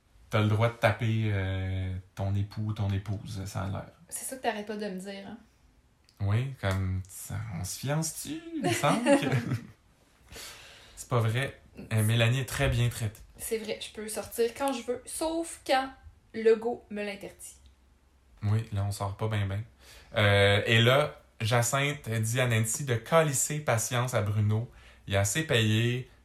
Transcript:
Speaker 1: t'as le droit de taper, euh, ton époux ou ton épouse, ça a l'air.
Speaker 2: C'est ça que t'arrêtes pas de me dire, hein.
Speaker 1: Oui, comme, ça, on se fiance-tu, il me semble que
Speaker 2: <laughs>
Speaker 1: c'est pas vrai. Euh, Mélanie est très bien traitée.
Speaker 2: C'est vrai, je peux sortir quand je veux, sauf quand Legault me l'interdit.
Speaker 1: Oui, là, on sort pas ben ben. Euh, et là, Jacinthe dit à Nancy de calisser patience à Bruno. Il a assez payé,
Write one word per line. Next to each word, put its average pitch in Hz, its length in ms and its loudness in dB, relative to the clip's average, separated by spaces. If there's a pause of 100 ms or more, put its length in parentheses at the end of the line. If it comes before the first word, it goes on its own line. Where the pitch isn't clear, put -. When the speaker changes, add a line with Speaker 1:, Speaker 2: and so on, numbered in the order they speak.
(300)
Speaker 1:
t'as 110 100 2
le 107 80 4
droit 110 200 4
de 113 60 -6
taper, 110 580 2
euh, 92 600 -2 (220)
ton 98 200 -2
époux 104 340 -2
ou 107 40 0
ton 101 180 -2
épouse, 98 540 -4
ça 98 180 -6
a 95 60 -4
l'air. 98 180 -6 (220)
Speaker 2:
C'est - 160 -10
ça 262 120 -10
que 254 60 -14
t'arrêtes 214 240 -4
pas 214 100 -8
de 208 120 -6
me 185 100 -8
dire, 196 300 -12
hein. 208 80 -14 (840)
Speaker 1:
Oui, 113 400 0
comme, 95 480 0
ça, - 260 -12 (260)
on 98 40 -6
se - 140 -8
fiance-tu, 160 600 -4 (160)
il 285 60 -4
me 185 100 2
semble 190 320 2
que 277 220 4
Speaker 2:
<laughs> - 1700 -8
Speaker 1:
c'est - 120 -14
pas 123 120 0
vrai. 113 400 -2 (320)
Euh, 110 100 4
Mélanie 113 380 4
est 127 80 -4
très 139 200 2
bien 120 200 4
traitée. 113 320 -4 (160)
Speaker 2:
C'est - 220 -4
vrai, 214 220 -8
je - 120 -12
peux 214 160 -10
sortir 233 480 -2
quand 277 160 0
je 233 140 -6
veux, 247 180 -4
sauf 330 640 -4
quand 269 240 2 (420)
Legault 220 580 2
me 208 140 -6
l'interdit. 196 520 -14 (840)
Speaker 1:
Oui, 110 300 0
là, 101 140 -2
on 101 40 -4
sort 101 260 -6
pas 110 120 -4
ben 104 180 -2
ben. 98 160 -4 (540)
Euh, 101 500 6
et 113 140 6
là, 139 400 4 (200)
Jacinthe 131 680 0
dit 113 320 0
à 127 60 2
Nancy 113 380 0
de 127 100 0
calisser 151 640 2
patience 123 560 0
à 110 80 2
Bruno. 107 480 2 (360)
Il 98 100 0
a 98 40 4
assez 127 220 2
payé, 120 640 2 (160)